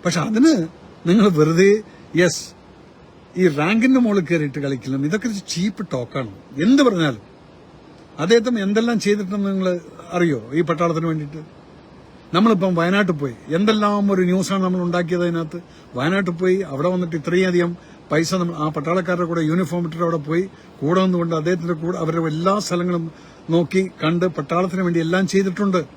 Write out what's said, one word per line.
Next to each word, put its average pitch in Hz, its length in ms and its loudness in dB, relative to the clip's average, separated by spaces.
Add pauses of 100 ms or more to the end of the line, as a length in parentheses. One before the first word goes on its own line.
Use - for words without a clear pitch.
പക്ഷെ 175 160 0
അതിന് 226 320 4 (540)
നിങ്ങൾ 196 220 4
വെറുതെ, 165 420 4 (460)
യെസ്, 170 260 2 (920)
ഈ 185 120 2
റാങ്കിന്റെ 220 520 2
മുകളിൽ 202 280 2
കയറിയിട്ട് 151 360 -2
കളിക്കലും, 135 420 -4
ഇതൊക്കെ 202 220 -2
ഒരു 202 140 -6 (100)
ചീപ്പ് 202 300 -4 (100)
ടോക്കാണ്. 123 380 -6 (360)
എന്ത് 277 160 6
പറഞ്ഞാലും 160 420 2 (920)
അദ്ദേഹത്തിന് 226 480 2
എന്തെല്ലാം 226 340 0
ചെയ്തിട്ടുണ്ടെന്ന് 202 520 -2
നിങ്ങൾ 190 160 0 (440)
അറിയോ? 170 280 2 (140)
ഈ 165 140 0
പട്ടാളത്തിന് 165 380 0
വേണ്ടിയിട്ട് 156 340 -6 (920)
നമ്മളിപ്പം 190 400 2
വയനാട്ടിൽ 180 460 2
പോയി, 131 160 -4 (200)
എന്തെല്ലാം 208 560 2
ഒരു 185 100 2
ന്യൂസാണ് 190 420 0
നമ്മൾ 185 220 0
ഉണ്ടാക്കിയത് 175 400 -2
അതിനകത്ത്. 165 320 -4 (360)
വയനാട്ടിൽ 175 460 -2
പോയി 185 180 2 (140)
അവിടെ 147 160 -2
വന്നിട്ട് 180 280 -2
ഇത്രയും 175 340 0
അധികം 175 200 2 (400)
പൈസ 156 240 0
നമ്മൾ 175 200 -2
ആ 151 140 -4
പട്ടാളക്കാരുടെ 170 640 -2
കൂടെ 170 180 -2
യൂണിഫോം 175 380 -2
ഇട്ടിട്ട് 160 200 -4
അവിടെ 165 220 -2
പോയി 170 160 0 (360)
കൂടെ 170 220 2
നിന്നുകൊണ്ട് 175 380 0
അദ്ദേഹത്തിന്റെ 170 340 -2
കൂടെ 165 240 -4
അവരുടെ 165 340 -2
എല്ലാ 175 260 0
സ്ഥലങ്ങളും 180 460 -2 (460)
നോക്കി 170 320 0 (200)
കണ്ട് 170 240 0
പട്ടാളത്തിന് 175 600 -2
വേണ്ടി 170 200 0
എല്ലാം 185 260 0
ചെയ്തിട്ടുണ്ട്. 190 480 0 (160)